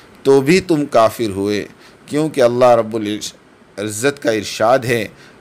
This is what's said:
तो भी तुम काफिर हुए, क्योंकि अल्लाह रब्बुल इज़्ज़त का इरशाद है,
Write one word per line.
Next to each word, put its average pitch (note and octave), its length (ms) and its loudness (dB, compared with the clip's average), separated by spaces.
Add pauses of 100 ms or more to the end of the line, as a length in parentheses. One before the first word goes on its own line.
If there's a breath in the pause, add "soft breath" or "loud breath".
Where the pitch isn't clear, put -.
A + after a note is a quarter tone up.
(260 loud breath)
तो C#3 160 6
भी E3 200 2
तुम D#3+ 260 -2
काफिर A2+ 440 0
हुए, G2+ 280 -4 (480 loud breath)
क्योंकि D3 340 -4
अल्लाह A#2+ 340 4
रब्बुल A2 320 -2
इज़्ज़त G#2+ 1120 -8
का A#2 140 -2
इरशाद A2 520 0
है, A#2 180 -2 (380 loud breath)